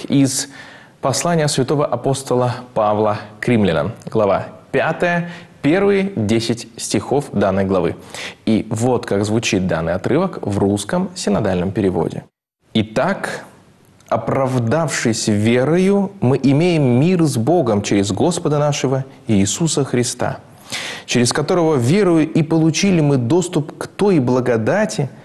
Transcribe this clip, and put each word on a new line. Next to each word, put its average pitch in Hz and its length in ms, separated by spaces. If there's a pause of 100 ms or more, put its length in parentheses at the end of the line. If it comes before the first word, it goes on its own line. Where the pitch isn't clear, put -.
(100)
из 139 400 (500)
послания 156 480
святого 143 380
апостола 123 720 (180)
Павла 107 460 (200)
к - 80
римлянам, 92 460 (180)
глава 98 360 (260)
пятая, 170 560 (320)
первые 196 560
десять 113 580
стихов - 560
данной 98 320
главы. 92 320 (500)
И 110 240
вот 120 360
как 101 180
звучит 101 420
данный 82 280
отрывок 160 480
в 101 160
русском 107 580
синодальном 98 560
переводе. - 540 (480)
«Итак, 120 720 (640)
оправдавшись 127 1200
верою, 135 840 (100)
мы 127 200
имеем 151 420
мир 156 400
с 147 140
Богом 117 440
через 101 300
Господа 151 480
нашего 139 440 (220)
Иисуса 123 580
Христа, 120 580 (680)
через 120 260
которого 160 420
верою 160 560
и 160 120
получили 160 580
мы 143 160
доступ 160 580
к - 120
той 190 320
благодати, 123 880 (160)